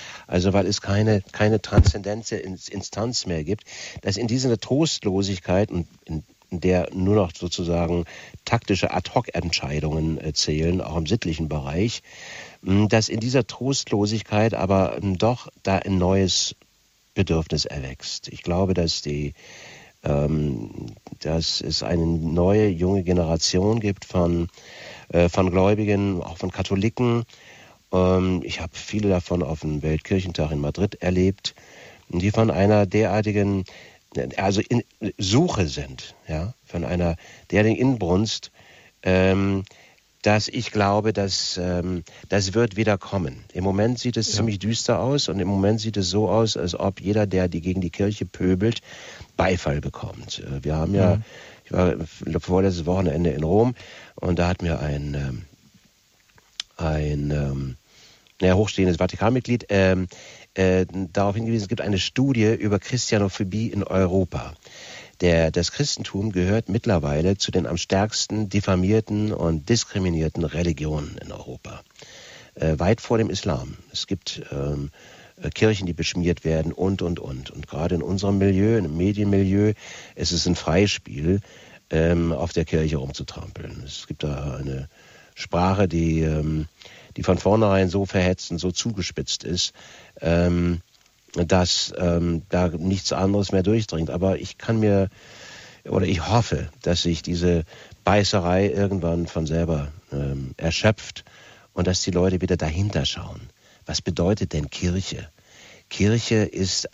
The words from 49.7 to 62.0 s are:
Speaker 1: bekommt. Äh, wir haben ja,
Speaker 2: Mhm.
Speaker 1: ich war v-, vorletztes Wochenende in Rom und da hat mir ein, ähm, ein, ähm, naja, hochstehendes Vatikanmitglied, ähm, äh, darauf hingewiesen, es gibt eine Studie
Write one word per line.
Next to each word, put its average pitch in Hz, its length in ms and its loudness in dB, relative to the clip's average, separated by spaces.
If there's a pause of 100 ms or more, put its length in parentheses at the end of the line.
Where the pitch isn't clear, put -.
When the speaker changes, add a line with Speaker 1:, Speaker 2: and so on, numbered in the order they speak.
Speaker 1:
bekommt. - 600 -10
Äh, 67 240 -8
wir 76 100 -2
haben 82 200 0
ja, 92 220 6
Speaker 2:
Mhm. 113 80 -2 (400)
Speaker 1:
ich - 80 -16
war 90 280 4
v-, 82 400 -6
vorletztes 92 440 2
Wochenende 85 460 2
in 73 140 -2
Rom 110 320 4 (400)
und 90 240 0
da 87 80 2
hat 90 120 -2
mir 82 200 -2
ein, 71 340 -4
ähm, 69 280 -6 (1300)
ein, 76 540 -2
ähm, 69 460 -2 (640)
naja, 92 140 6
hochstehendes 92 440 2
Vatikanmitglied, 113 680 0
ähm, 95 400 4 (460)
äh, 92 320 4 (260)
darauf 101 240 0
hingewiesen, 113 260 0
es 95 60 -8
gibt - 120 -4
eine 98 180 0
Studie 120 540 2